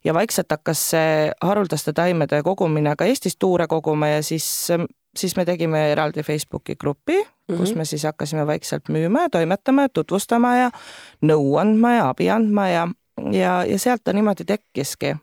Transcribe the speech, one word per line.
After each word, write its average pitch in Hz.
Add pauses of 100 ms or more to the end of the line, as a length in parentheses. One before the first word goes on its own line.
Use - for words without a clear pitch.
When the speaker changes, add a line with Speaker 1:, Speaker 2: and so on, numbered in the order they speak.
Speaker 1:
Ja 160
vaikselt 185
hakkas 156
see 156 (100)
haruldaste 170
taimede 160
kogumine 156
ka 165
Eestis 240
tuure 175
koguma 156
ja 151
siis, 160 (720)
siis 185
me 185
tegime 165 (100)
eraldi 151
Facebooki -
grupi, 147 (300)
kus 180
Speaker 2:
Mhm. 226
Speaker 1:
me 156
siis 147
hakkasime 151
vaikselt 151
müüma 165
ja 320
toimetama 196
ja 277
tutvustama 233
ja 247 (560)
nõu 147
andma 214
ja 202
abi 175
andma 208
ja, 170 (460)
ja, 180
ja 196
sealt 247
ta -
niimoodi 202
tekkiski. 143